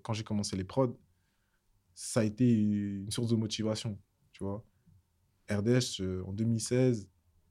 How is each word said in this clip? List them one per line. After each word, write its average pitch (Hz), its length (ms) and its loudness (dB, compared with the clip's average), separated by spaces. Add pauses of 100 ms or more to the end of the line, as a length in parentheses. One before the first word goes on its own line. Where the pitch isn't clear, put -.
quand - 80 -6
j'ai 110 140 -4
commencé 104 320 -2
les 95 80 -2
prods, 131 340 0 (960)
ça - 240 -2
a 113 60 4
été 113 260 4
une 104 580 2
source 117 200 -2
de 117 80 4
motivation, 110 600 -4 (360)
tu - 100 -12
vois. 101 220 -6 (840)
R 104 140 0
D 113 80 4
S, 123 300 2
euh, 92 240 -2
en 95 80 -8
deux 104 100 -2
mille 113 160 2
seize, 123 480 2 (440)